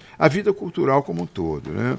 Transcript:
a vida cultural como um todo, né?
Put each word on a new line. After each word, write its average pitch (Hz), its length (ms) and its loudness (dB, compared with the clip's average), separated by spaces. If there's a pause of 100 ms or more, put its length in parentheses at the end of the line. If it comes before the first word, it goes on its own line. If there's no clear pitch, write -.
(200)
a 156 80 6
vida 196 260 2
cultural 143 480 0
como 170 220 -6
um - 20 -4
todo, 80 460 -6
né? 123 280 -2